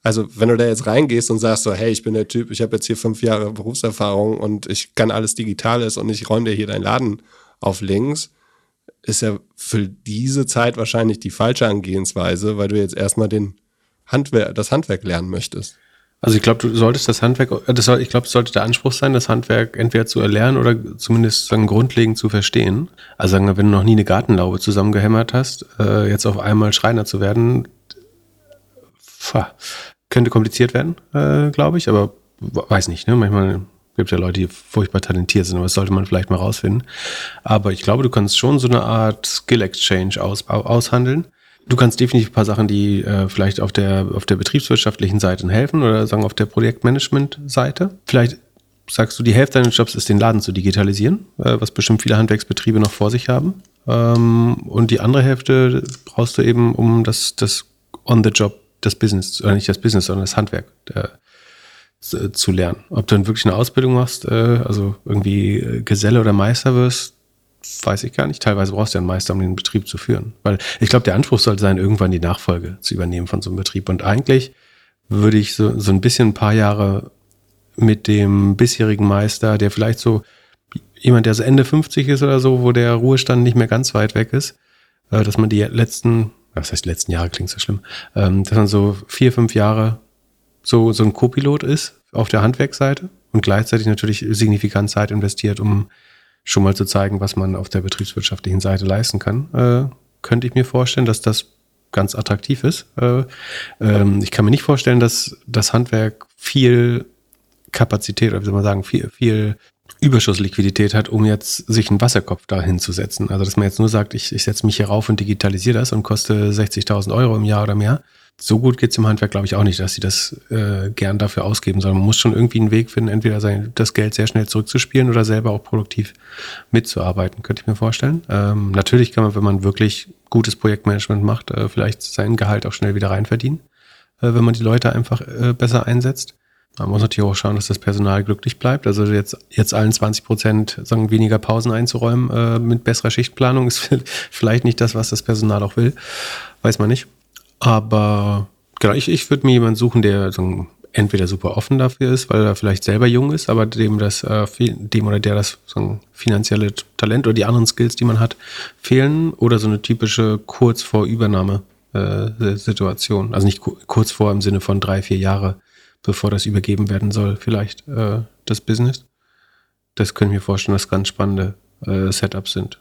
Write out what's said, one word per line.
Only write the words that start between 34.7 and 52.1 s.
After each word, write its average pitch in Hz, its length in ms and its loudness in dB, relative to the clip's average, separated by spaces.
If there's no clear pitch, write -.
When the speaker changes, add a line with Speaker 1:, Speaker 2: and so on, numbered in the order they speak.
Speaker 2:
talentiert 90 460 0
sind, 90 100 -4
aber 90 80 0
das 90 100 -2
sollte 95 180 0
man 95 140 0
vielleicht 92 240 -2
mal 92 60 2
rausfinden. 95 480 -2
Aber 101 300 0
ich 90 100 -8
glaube, 127 220 2
du 123 60 2
kannst 104 280 0
schon 135 220 2
so 127 80 0
eine 120 140 2
Art 110 440 -2
Skill-Exchange 95 960 -2
aus-, 95 260 -6
au-, 107 140 -2
aushandeln. 123 640 0
Du 127 80 4
kannst 120 240 4
definitiv 120 300 2
ein - 20 -20
paar 107 120 2
Sachen, 104 220 0
die, 101 380 0
äh, 98 240 0
vielleicht 98 320 0
auf 98 100 -2
der, 98 440 0
auf - 120 -6
der 101 80 -4
betriebswirtschaftlichen 104 840 -2
Seite 92 280 -2
helfen 131 360 0
oder 107 240 2
sagen 104 160 0
auf 101 100 -4
der 107 120 0
Projektmanagement-Seite. 139 1600 -2
Vielleicht 123 340 2
sagst - 280 -2
du, 120 40 -4
die 120 100 4
Hälfte 131 280 4
deines 120 160 2
Jobs 113 180 2
ist, - 140 -6
den 104 100 4
Laden 107 220 4
zu - 100 -6
digitalisieren, 98 760 0
äh, 117 220 0
was 110 100 -4
bestimmt 113 320 0
viele 107 140 2